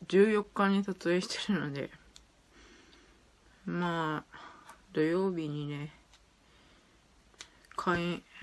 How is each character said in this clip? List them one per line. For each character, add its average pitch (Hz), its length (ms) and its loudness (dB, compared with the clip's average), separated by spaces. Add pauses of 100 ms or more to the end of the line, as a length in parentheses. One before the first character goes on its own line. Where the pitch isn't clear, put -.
十 202 220 8
四 208 120 2
日 202 260 0
に 196 140 4
撮 196 120 -4
影 180 260 0
し - 260 -6
て 214 60 0
る 165 80 0
の 143 120 -6
で、 139 180 -8 (1700)
ま 170 680 -2
あ、 - 60 -18 (540)
土 156 100 2
曜 180 300 2
日 160 160 -4
に 147 200 -6
ね、 147 240 -8 (1900)
買 175 360 0
い、 - 80 -10 (200)